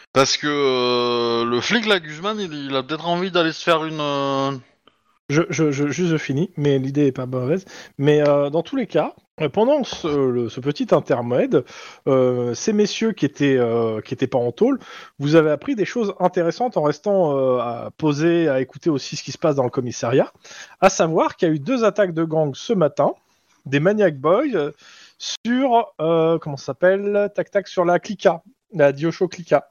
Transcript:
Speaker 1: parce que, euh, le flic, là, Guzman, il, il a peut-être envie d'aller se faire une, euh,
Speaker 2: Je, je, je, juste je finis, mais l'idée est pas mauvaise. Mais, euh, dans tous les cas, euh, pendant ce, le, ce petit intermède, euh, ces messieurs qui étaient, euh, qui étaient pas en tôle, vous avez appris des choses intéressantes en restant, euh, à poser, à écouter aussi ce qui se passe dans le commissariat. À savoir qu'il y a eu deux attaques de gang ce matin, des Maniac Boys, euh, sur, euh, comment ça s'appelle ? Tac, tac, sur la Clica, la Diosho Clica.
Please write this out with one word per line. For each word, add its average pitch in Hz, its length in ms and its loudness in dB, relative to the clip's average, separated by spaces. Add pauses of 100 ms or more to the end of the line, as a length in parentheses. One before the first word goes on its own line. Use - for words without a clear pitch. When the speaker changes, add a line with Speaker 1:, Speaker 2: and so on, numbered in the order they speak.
(120)
Speaker 1:
parce 131 240 4
que, 151 120 -8
euh, 123 960 0
le 120 160 0
flic, 214 260 -2
là, 202 140 2
Guzman, 165 400 -8
il, 180 140 -8
il 139 220 -8
a 131 60 0
peut-être 156 240 -8
envie 175 240 -2
d'aller 165 220 0
se - 100 -14
faire 160 220 2
une, 156 160 -6
euh, 139 520 -2 (760)
Speaker 2:
Je, 147 220 2
je, 151 200 0
je, 143 180 -2
juste 165 220 -2
je 160 60 2
finis, 147 400 -4
mais 143 220 2
l'idée 139 300 0
est 127 40 2
pas 127 140 -8
mauvaise. 131 380 -4 (340)
Mais, 147 280 4
euh, 143 240 2
dans 160 120 0
tous 277 140 -10
les 247 100 -2
cas, 175 260 0 (300)
euh, 147 80 -2
pendant 247 340 2
ce, - 240 -6
le, 127 400 0
ce - 120 -12
petit 147 320 -4
intermède, 139 680 2 (460)
euh, 127 460 2
ces - 180 -2
messieurs 208 400 0
qui 190 140 -2
étaient, 135 320 0
euh, 113 420 0
qui - 140 -10
étaient 127 120 -2
pas 127 120 -2
en 120 120 0
tôle, 247 280 0 (400)
vous 147 180 2
avez 156 140 6
appris 151 260 -2
des 196 80 -2
choses 208 340 -2
intéressantes 180 600 0
en 160 40 2
restant, 151 540 0
euh, 131 220 2
à 117 400 -8
poser, 160 500 2
à 135 140 0
écouter - 260 -6
aussi 151 280 -4
ce - 60 -10
qui - 100 -12
se - 60 -14
passe 156 180 0
dans 135 80 2
le 120 60 -2
commissariat. 123 640 -2 (480)
À 185 80 6
savoir 190 480 0
qu'il 180 120 0
y - 20 2
a 156 40 2
eu 160 60 -2
deux 226 240 -2
attaques 190 300 0
de 160 100 -2
gang 156 320 -2
ce - 160 -6
matin, 156 400 2 (540)
des 143 140 0
Maniac 185 380 2
Boys, 208 360 2
euh, 147 180 -2 (460)
sur, 240 840 0
euh, 165 380 2
comment 147 180 -8
ça - 100 -20
s'appelle ? 202 680 0
Tac, 175 160 -4
tac, 196 180 -2
sur 185 160 0
la 175 140 4
Clica, 180 440 0 (300)
la 143 200 4
Diosho 160 360 -2
Clica. 165 420 -2